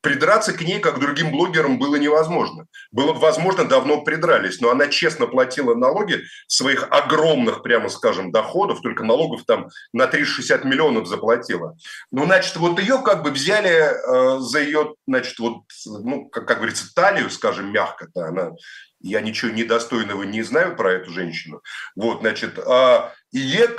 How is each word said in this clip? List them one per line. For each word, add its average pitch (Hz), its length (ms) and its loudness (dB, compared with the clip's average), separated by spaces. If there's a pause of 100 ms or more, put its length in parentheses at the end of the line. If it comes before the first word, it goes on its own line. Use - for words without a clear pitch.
Придраться 170 520 2
к 165 100 -8
ней, 185 160 -2
как 151 180 0
к - 40 -6
другим 143 320 -2
блогерам, 147 480 0
было 143 160 0
невозможно. 151 720 0 (260)
Было 139 200 0
бы 127 60 -4
возможно, 160 460 2
давно 135 380 4
придрались, 147 580 0
но 120 100 4
она 139 160 4
честно 143 400 0
платила 127 480 0
налоги 135 480 0 (240)
своих 131 440 0
огромных, 143 720 2
прямо 113 260 2
скажем, 95 420 -2
доходов, 175 520 0
только 117 200 -4
налогов 123 420 0
там 101 240 0 (240)
на 127 140 2
триста 147 280 -2
шестьдесят 131 300 0
миллионов 131 440 2
заплатила. 101 680 -2 (360)
Ну, 135 120 0
значит, 185 320 2
вот 170 220 2
ее 247 240 2
как 143 220 2
бы 143 60 0
взяли, 160 400 0
э, 131 680 2
за 131 220 -2
ее, 151 340 -2 (140)
значит, 131 320 -2
вот, 113 240 -4 (220)
ну, 113 420 -8
как, 104 180 -8
как 117 120 2
говорится, 107 360 -6
талию, 170 360 2
скажем, 98 420 -4
мягко-то, 90 540 -4
она... 85 260 -6 (540)
я 104 140 -2
ничего 110 300 -4
недостойного 113 720 -2
не 104 200 -6
знаю 165 340 -2
про 95 160 0
эту 87 180 -4
женщину. 82 500 -10 (340)
Вот, 104 260 -4
значит, 110 380 -4
а, 127 540 4 (200)
и - 60 -4
е-, 165 300 2 (100)